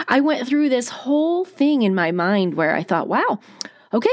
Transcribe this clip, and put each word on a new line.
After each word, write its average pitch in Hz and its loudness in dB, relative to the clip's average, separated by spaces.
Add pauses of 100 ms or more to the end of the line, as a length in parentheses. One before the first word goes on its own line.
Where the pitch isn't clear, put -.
I 269 4
went 277 0
through 294 0
this 247 0
whole 320 -2
thing 285 0
in 196 2
my 170 0
mind 180 0
where 156 0
I 156 -2
thought, 170 -2
"Wow, 311 -2 (540)
okay, 233 2